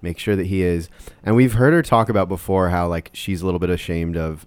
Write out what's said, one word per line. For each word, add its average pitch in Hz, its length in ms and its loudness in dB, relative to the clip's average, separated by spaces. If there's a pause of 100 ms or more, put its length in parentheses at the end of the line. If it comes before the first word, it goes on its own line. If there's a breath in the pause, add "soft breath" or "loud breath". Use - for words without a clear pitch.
Make 87 160 -8
sure 104 200 -2
that 92 80 -2
he 95 180 -2
is." 85 260 -2 (340 loud breath)
And 110 120 2
we've 123 180 4
heard 127 200 4
her 170 80 4
talk 113 260 2
about 98 220 0
before 92 400 0
how, 87 180 0
like, 85 260 -6
she's 92 280 -6
a 90 40 -6
little 90 140 -2
bit 85 100 0
ashamed 85 460 -4
of, 80 320 -6